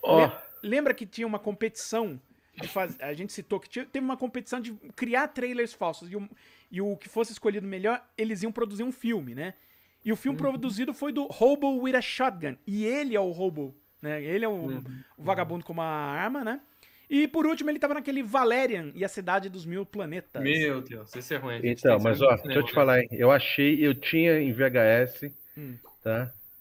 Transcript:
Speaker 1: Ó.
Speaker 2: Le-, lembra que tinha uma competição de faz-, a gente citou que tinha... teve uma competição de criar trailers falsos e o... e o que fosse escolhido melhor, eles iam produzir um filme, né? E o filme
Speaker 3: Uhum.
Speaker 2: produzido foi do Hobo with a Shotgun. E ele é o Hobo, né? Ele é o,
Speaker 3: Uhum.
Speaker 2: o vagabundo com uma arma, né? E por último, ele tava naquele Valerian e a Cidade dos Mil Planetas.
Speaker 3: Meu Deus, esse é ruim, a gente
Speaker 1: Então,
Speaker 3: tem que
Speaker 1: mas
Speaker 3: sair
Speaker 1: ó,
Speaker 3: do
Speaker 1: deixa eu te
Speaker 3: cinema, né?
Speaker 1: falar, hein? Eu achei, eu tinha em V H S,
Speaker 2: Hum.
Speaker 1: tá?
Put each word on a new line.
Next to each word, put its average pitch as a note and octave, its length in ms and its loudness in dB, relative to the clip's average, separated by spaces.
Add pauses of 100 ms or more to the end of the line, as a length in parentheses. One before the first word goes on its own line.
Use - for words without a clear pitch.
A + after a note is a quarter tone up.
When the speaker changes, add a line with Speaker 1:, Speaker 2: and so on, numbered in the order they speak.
Speaker 1:
Ó. D#3+ 200 8
Speaker 2:
Le-, C#3 80 4 (300)
lembra B3+ 320 0
que G#3+ 140 -6
tinha A3+ 180 -8
uma G#3+ 140 -4
competição G#3 800 -6 (400)
de D#3+ 60 -10
faz-, F#3 340 -4
a C#3+ 140 -8
gente F#3 180 -12
citou G3 260 -6
que - 80 -14
tinha... B3+ 200 -10
teve C4+ 180 -6
uma B3+ 120 -4
competição B3 440 -8
de A3+ 100 -12 (240)
criar C4 340 0
trailers B3 440 -4
falsos F3 380 -6
e G3 40 -10
o... G3+ 140 -8 (420)
e F3+ 80 -6
o G3+ 160 -2
que - 140 -20
fosse A3+ 220 -2
escolhido G#3 340 -2
melhor, G3 400 -2 (100)
eles A3 280 -2
iam A3+ 80 -2
produzir G#3+ 320 -4
um B3+ 80 -6
filme, G3+ 420 -4
né? D#3+ 220 -10 (500)
E A3 80 0
o - 20 2
filme C4+ 240 -2
Speaker 3:
Uhum. C#4 120 2
Speaker 2:
produzido B3+ 420 -4
foi C#4+ 180 -4
do C#4 140 -2
Hobo C#4 560 4
with C4 120 0
a B3+ 80 4
Shotgun. F3 540 -4 (100)
E G#3 200 -4
ele B3+ 320 0
é - 20 4
o F#3 180 0
Hobo, D3+ 380 -4 (260)
né? D3+ 220 -6
Ele F#3+ 220 -2
é - 20 0
o, G#3+ 60 -2
Speaker 3:
Uhum. C3+ 280 -6 (360)
Speaker 2:
o D3+ 60 -16
vagabundo F3 420 -2
com E3+ 80 -10
uma E3 100 -4
arma, D#3+ 580 -4
né? A#3+ 200 -4 (480)
E D4 180 4
por D#4 180 0
último, D#4 240 0
ele D4 100 -2
tava D4 160 0
naquele C#4 280 -4
Valerian A#3 720 2
e F3 80 -4
a F#3+ 60 -2
Cidade F#3+ 400 -2
dos F#3 160 -12
Mil F#3 200 -6
Planetas. E3+ 560 -8
Speaker 3:
Meu C#3+ 400 2
Deus, A#2 320 -14
esse B2 200 -8
é C#3+ 40 -2
ruim, B2+ 180 -6
a - 20 -8
gente A#2+ 220 -2
Speaker 1:
Então, C3 120 8
Speaker 3:
tem A2 60 8
que G#2 80 2
Speaker 1:
mas A2+ 120 4
Speaker 3:
sair C3+ 100 6
Speaker 1:
ó, B2 100 8
Speaker 3:
do - 60 -6
Speaker 1:
deixa C#3 160 2
eu D3+ 40 2
te - 60 -2
Speaker 3:
cinema, - 0 -
né? - 40 -10
Speaker 1:
falar, C3 280 6
hein? A#2 100 -2
Eu A#2+ 180 6
achei, C#3+ 560 4
eu C#3 80 4
tinha D#3+ 460 2
em C3+ 140 0
V B2 100 2
H B2+ 200 4
S, B2 500 2 (240)
Speaker 2:
Hum. C3 200 -14 (240)
Speaker 1:
tá? A#2+ 300 -2 (300)